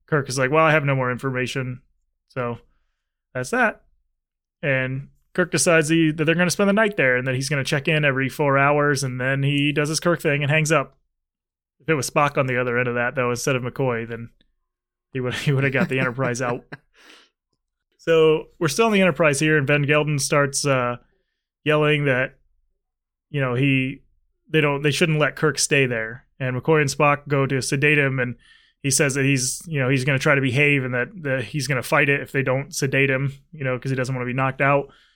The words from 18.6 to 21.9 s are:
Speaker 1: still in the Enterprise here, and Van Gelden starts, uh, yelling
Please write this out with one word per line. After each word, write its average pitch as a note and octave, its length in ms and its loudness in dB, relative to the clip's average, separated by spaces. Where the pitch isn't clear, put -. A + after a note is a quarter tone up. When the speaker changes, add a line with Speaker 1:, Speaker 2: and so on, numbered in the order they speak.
Speaker 1:
still A3+ 200 2
in G#3+ 60 0
the G3 80 4
Enterprise D#3 380 2
here, D#3 180 2
and C#3 80 0
Van D3 200 2
Gelden D3 340 0
starts, C#3+ 460 0
uh, B2 320 0
yelling D3+ 420 2